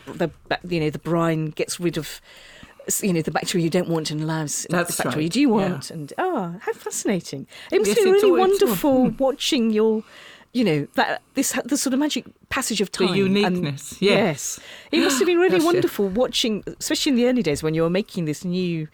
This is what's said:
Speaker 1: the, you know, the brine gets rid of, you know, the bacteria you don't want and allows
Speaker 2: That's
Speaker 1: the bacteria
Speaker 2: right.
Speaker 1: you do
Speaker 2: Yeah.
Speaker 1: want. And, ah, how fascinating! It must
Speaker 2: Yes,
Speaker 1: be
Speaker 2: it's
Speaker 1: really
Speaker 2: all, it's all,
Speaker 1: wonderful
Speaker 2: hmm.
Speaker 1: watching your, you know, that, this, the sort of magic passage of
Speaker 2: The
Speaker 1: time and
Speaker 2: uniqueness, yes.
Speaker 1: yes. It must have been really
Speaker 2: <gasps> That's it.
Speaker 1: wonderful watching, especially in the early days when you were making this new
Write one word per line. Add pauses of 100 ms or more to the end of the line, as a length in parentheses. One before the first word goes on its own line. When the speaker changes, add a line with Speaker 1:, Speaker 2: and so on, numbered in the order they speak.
Speaker 1:
the, (380)
you
know,
the
brine
gets
rid
of, (800)
you
know,
the
bacteria
you
don't
want
and
allows
Speaker 2:
That's
Speaker 1:
the
bacteria
Speaker 2:
right.
Speaker 1:
you
do
Speaker 2:
Yeah.
Speaker 1:
want.
And,
ah,
how
fascinating! (240)
It
must
Speaker 2:
Yes,
Speaker 1:
be
Speaker 2:
it's
Speaker 1:
really
Speaker 2:
all,
it's
all,
Speaker 1:
wonderful
Speaker 2:
hmm.
Speaker 1:
watching
your, (480)
you
know,
that, (120)
this, (120)
the
sort
of
magic (240)
passage
of
Speaker 2:
The
Speaker 1:
time
and
Speaker 2:
uniqueness,
yes.
Speaker 1:
yes. (300)
It
must
have
been
really
Speaker 2:
<gasps>
That's
it.
Speaker 1:
wonderful
watching, (160)
especially
in
the
early
days
when
you
were
making
this
new